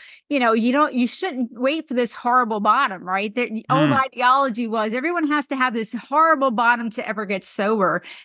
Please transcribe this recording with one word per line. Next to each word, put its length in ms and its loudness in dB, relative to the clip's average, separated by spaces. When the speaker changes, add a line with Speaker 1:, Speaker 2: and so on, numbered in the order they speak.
Speaker 1:
you 100 0
know, 140 2
you 180 2
don't, 220 2
you 140 0
shouldn't 440 -4
wait 380 -4
for 40 -4
this 220 -2
horrible 460 0
bottom, 420 2
right? 320 -4
The 340 -4
old 200 4
Speaker 2:
Mm. 160 2
Speaker 1:
ideology 600 2
was 280 -2
everyone 340 -2
has 200 0
to 80 -4
have 180 0
this 200 -4
horrible 540 2
bottom 420 0
to 160 -8
ever 200 -6
get 180 -4
sober. 580 0